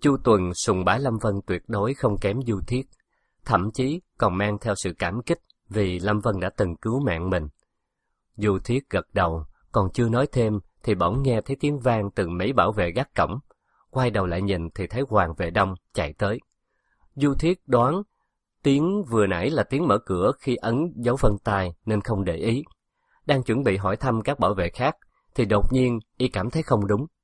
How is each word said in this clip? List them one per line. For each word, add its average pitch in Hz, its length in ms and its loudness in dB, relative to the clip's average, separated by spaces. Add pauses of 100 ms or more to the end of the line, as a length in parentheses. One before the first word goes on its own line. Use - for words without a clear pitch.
Chu 139 220 4
Tuần 92 300 4
sùng 92 320 0
bái 101 140 2
Lâm 127 180 -2
Vân 101 300 -2
tuyệt 90 200 -2
đối 113 260 -2
không 104 260 0
kém 107 220 -2
Du 113 260 -2
Thiết, 127 200 -4 (580)
thậm 104 260 0
chí 143 300 -2 (160)
còn 92 200 2
mang 104 240 0
theo 104 140 -2
sự 87 240 -6
cảm 95 220 -4
kích - 180 -4 (300)
vì 95 300 -2
Lâm 104 200 0
Vân 101 200 -2
đã 90 180 -2
từng 87 180 0
cứu 117 240 -4
mạng 90 300 -2
mình. 85 180 -2 (880)
Du 98 240 2
Thiết - 300 -2
gật 90 240 -2
đầu, 82 320 0 (260)
còn 95 220 0
chưa 117 160 2
nói 123 220 2
thêm 110 280 0 (240)
thì 107 120 0
bỗng 92 280 0
nghe 117 180 2
thấy 135 180 -6
tiếng 147 200 -2
vang 113 320 0
từ 90 180 -2
mấy 90 240 -2
bảo 101 180 2
vệ 92 200 -2
gác 123 240 -6
cổng. 85 240 0 (500)
Quay 127 200 0
đầu 104 160 -2
lại 90 160 -2
nhìn 90 340 -2
thì 92 120 -6
thấy 127 220 -4
Hoàng 92 280 2
Vệ 87 120 -2
Đông 95 260 0 (180)
chạy 76 200 -4
tới. 107 260 -2 (760)
Du 139 180 2
Thiết 170 340 0
đoán 131 340 2 (600)
tiếng 165 400 2
vừa 113 240 2
nãy 92 220 0
là 139 140 0
tiếng 147 240 -2
mở 104 180 4
cửa 95 340 2
khi 123 160 -2
ấn 131 400 -2
dấu 120 240 0
vân 107 240 4
tay 95 320 -2 (100)
nên 107 160 0
không 98 220 -2
để 87 120 -2
ý. 113 280 -2 (640)
Đang 135 180 2
chuẩn 120 200 0
bị 98 140 2
hỏi 98 200 -2
thăm 113 240 0
các 143 180 -4
bảo 98 140 2
vệ 87 160 -2
khác 139 260 -2 (400)
thì 120 100 2
đột 104 280 4
nhiên 123 260 2 (180)
y 127 100 0
cảm 104 220 -2
thấy 160 140 -2
không 104 240 2
đúng. 104 180 0 (180)